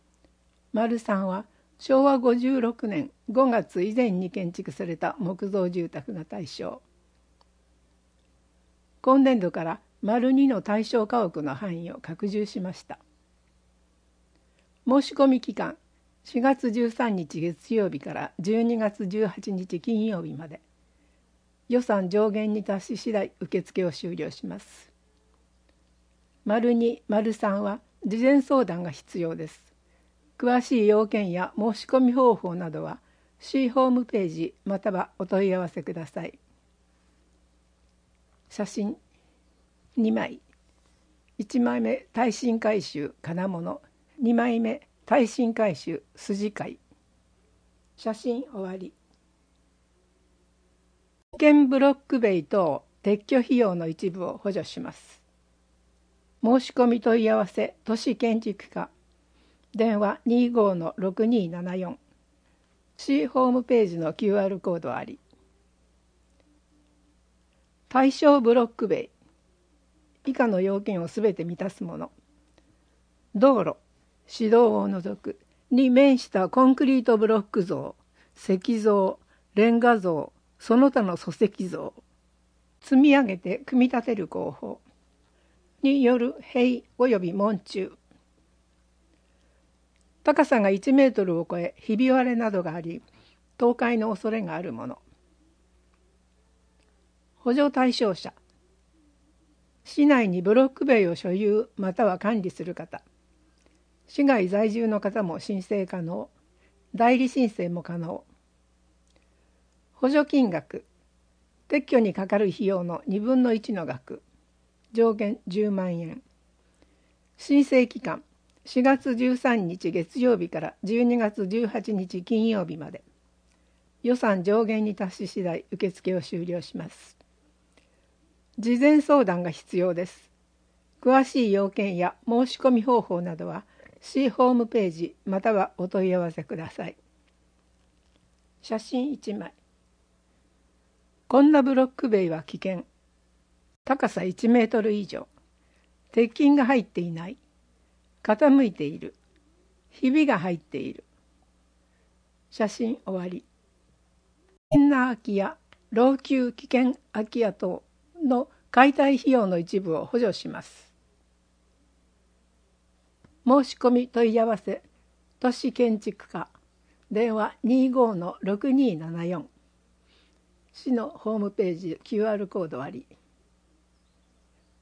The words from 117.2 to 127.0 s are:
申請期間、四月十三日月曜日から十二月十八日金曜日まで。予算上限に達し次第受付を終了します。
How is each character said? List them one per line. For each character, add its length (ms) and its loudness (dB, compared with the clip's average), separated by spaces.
申 280 4
請 220 4
期 140 -14
間、 220 -8
四 180 -2
月 340 2
十 200 0
三 300 0
日 240 -6
月 300 -4
曜 180 2
日 100 -4
か 120 -8
ら 140 -10
十 180 0
二 160 2
月 280 -2
十 200 -2
八 260 -6
日 300 -6
金 260 0
曜 160 -2
日 140 -10
ま 120 -14
で。 120 -18
予 140 2
算 280 -2
上 200 2
限 200 -2
に 100 -4
達 320 -8
し 20 -10
次 140 -8
第 280 -6
受 200 -4
付 240 -6
を 80 -2
終 240 -8
了 160 -6
し 140 -16
ま 120 -12
す。 280 -20